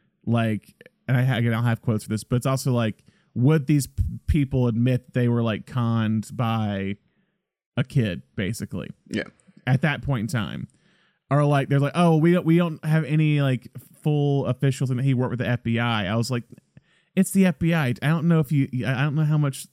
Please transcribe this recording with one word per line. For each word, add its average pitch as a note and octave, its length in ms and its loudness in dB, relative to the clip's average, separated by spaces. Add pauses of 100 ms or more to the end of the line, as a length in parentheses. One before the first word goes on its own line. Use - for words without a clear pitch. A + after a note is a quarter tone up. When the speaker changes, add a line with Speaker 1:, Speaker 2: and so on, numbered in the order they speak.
(260)
Speaker 1:
Like, A2+ 500 -2 (340)
and B2+ 80 2
I B2 60 2
ha-, C3 140 0
again, A#2 160 0
I'll A2 100 -2
have A#2 180 0
quotes G#2+ 240 -2
for - 40 -10
this, G#2+ 140 -4
but B2 140 -2
it's - 80 -4
also C3+ 260 -2
like, A#2 320 -2 (300)
would C#3+ 340 2
these D3 200 2
p-, - 160 -4 (240)
people C3+ 400 2
admit B2 460 0
they B2 140 2
were, A#2 160 0
like, A2 220 -4
conned A2+ 680 -2
by G#2 640 -4 (800)
a - 80 0
kid, A2+ 380 -2 (160)
basically? - 540 -6 (180)
Speaker 2:
Yeah. - 140 -4 (440)
Speaker 1:
At C3 140 2
that D3 220 -2
point B2+ 180 -2
in A2+ 60 -4
time, C#2+ 420 -6 (600)
or, D3 140 2
like, C#3+ 240 2
they're C#3 140 2
like, C#3 140 0
"Oh, E3+ 200 4
we D#3+ 160 4
don't, F3 140 2
we E3 100 4
don't E3+ 300 0
have D#3 180 2
any, D3+ 380 2
like, C3 260 0 (360)
full C#3+ 420 0
official C3 420 0
thing B2+ 100 -2
that A#2+ 60 -4
he C3+ 100 2
worked B2 180 -2
with A2+ 80 -4
the - 100 -2
F A#2+ 120 0
B A#2 160 -2
I." A2+ 300 -2
I G#2 80 -2
was A#2 160 -2
like, A#2+ 120 -4 (720)
"It's F#3 160 2
the F#3+ 140 4
F F3+ 140 0
B E3+ 140 2
I. D#3 140 0
I B2 200 -2
don't D#3+ 220 0
know E3 100 4
if D#3 140 -2
you, C3+ 160 2 (180)
I C3 160 0
don't D3 120 -2
know D#3 100 0
how D3+ 120 2
much C#3+ 360 -2